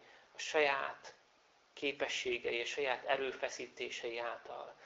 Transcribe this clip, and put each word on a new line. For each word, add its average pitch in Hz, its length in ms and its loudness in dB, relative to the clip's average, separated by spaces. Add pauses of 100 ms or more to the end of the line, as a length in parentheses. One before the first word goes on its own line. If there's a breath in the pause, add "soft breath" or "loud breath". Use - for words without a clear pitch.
(360 loud breath)
a - 40 -16
saját 139 760 2 (600)
képességei, 127 880 0
a 113 40 0
saját 131 400 0
erőfeszítései 127 1120 -2
által. 120 580 -6 (100)